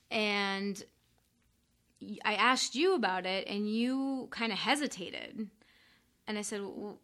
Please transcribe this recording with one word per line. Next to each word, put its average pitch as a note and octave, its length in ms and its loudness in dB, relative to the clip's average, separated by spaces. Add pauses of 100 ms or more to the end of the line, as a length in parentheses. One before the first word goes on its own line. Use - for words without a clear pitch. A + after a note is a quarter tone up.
(100)
And G3+ 720 0 (1200)
y-, G3 240 -10
I G#3+ 100 2
asked A#3+ 400 4
you C#4+ 200 6
about F#3 320 2
it, F#3+ 220 0
and G#3 200 -2
you C4 640 0
kinda A3+ 200 -2
hesitated. G3+ 920 -2 (800)
And G#3+ 120 -4
I G#3 40 -4
said, G#3 180 -4
W-, G3+ 440 -8